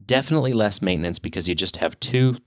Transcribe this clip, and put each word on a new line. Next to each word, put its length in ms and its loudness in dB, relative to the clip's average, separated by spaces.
definitely 500 2
less 280 0
maintenance 380 -2
because 280 -6
you 60 0
just 240 -2
have 220 -4
two 480 2